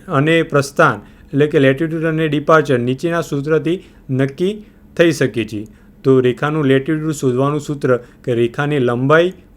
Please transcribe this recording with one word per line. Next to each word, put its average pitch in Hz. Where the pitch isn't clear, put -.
અને 160
પ્રસ્થાન 147
એટલે 143
કે 151
લેટિટ્યૂડ 151
અને 160
ડિપાર્ચર 147
નીચેના 131
સૂત્રથી 156
નક્કી 139
થઈ 165
શકે 131
છે. 107
તો 131
રેખાનું 147
લેટિટ્યૂડ 156
શોધવાનું 139
સૂત્ર 139
કે -
રેખાની 143
લંબાઈ 135